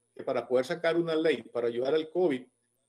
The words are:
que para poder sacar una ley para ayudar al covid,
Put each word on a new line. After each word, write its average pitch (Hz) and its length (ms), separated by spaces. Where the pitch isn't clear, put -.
que 175 80
para 127 240
poder 127 180
sacar 170 320
una 165 180
ley 156 280
para 120 240
ayudar 123 260
al 156 160
covid, 151 360